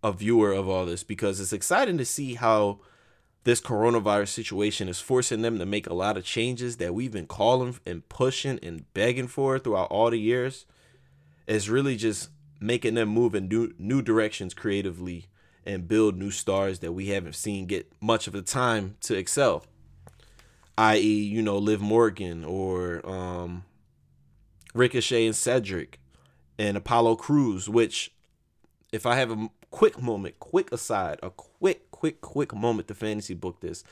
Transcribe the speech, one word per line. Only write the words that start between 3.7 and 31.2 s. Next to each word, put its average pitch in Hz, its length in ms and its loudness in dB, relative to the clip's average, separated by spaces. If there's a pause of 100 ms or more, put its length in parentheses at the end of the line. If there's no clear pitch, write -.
situation 104 580 -2
is 90 140 -6
forcing 123 400 0
them 113 180 0
to 90 60 -4
make 101 220 -2
a 85 60 -6
lot 98 220 0
of 92 80 -6
changes 120 540 -4
that 87 160 -4
we've 120 180 -4
been 92 160 -8
calling 123 580 2
and 87 220 -10
pushing 135 560 -2
and 82 300 -14
begging 123 340 0
for 135 320 0
throughout 101 320 0
all 110 180 4
the 117 80 2
years. 123 480 0 (800)
It's 104 220 0
really 131 300 2
just 107 320 -2 (320)
making 117 320 0
them 113 160 2
move 113 260 2
in 95 140 -2
new, 113 280 0
new 123 240 0
directions 107 520 0
creatively 90 720 -4 (380)
and 92 200 -6
build 107 320 4
new 98 140 -6
stars 95 480 -2
that 85 140 -6
we 95 140 -6
haven't 95 280 -4
seen 98 300 -6
get 92 340 -6
much 110 260 0
of 95 60 -10
the 98 100 -6
time 110 600 -2
to - 120 -4
excel, 95 520 0 (1120)
i 110 180 8
e, 104 260 4
you 104 200 0
know, 104 160 2
Liv 104 240 2
Morgan 101 640 2
or, 90 600 -4
um, 90 600 -8 (1080)
Ricochet 120 520 2
and 110 100 0
Cedric 98 640 -2 (580)
and 104 200 -2
Apollo 113 400 4
Crews, 113 500 0
which 110 460 2 (800)
if 110 120 -6
I 120 100 4
have 131 140 2
a 113 40 -4
m-, 110 160 -4 (200)
quick - 320 4
moment, 104 380 -4
quick - 320 0
aside, 95 500 -4